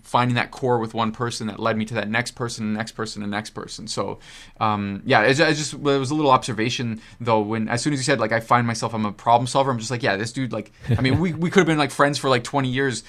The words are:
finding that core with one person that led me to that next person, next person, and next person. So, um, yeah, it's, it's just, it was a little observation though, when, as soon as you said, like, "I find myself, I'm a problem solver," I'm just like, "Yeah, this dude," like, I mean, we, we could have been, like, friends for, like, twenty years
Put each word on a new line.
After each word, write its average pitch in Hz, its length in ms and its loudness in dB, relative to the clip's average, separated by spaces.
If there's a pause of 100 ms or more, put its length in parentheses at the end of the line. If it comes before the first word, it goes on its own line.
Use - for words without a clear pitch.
finding 123 320 2
that - 160 -2
core 123 280 0
with 113 140 -6
one 110 180 0
person 117 360 -6
that 98 120 -8
led 110 180 0
me 110 60 0
to 110 120 -10
that 104 140 -4
next 117 220 -2
person, 117 400 -6
next 110 220 -6
person, 110 300 -8
and 101 60 -8
next 104 200 -6
person. - 380 -14
So, 98 320 -6 (420)
um, 101 440 -2
yeah, 123 180 6
it's, 135 180 4
it's 156 180 2
just, 151 140 -6
it 139 60 -10
was 139 320 0
a 151 40 -2
little 151 160 4
observation 127 300 2 (580)
though, 117 200 2
when, 107 280 -2
as 120 140 -2
soon 151 100 -2
as 147 60 0
you 131 60 -4
said, 135 160 2
like, 110 120 0
"I 113 80 2
find 120 280 2
myself, 117 260 -4
I'm 110 100 -2
a 104 80 -2
problem 120 360 2
solver," 135 240 2
I'm 120 80 -2
just 110 100 -6
like, 123 140 -6
"Yeah, 104 120 2
this 113 160 -4
dude," 131 220 -6
like, 110 180 -8 (240)
I 123 60 2
mean, 131 180 4
we, 170 140 0
we 165 160 -2
could 190 120 6
have 175 40 6
been, 160 140 2
like, 139 100 2
friends 143 300 2
for, 139 100 0
like, 123 140 4
twenty 135 260 0
years 127 400 -2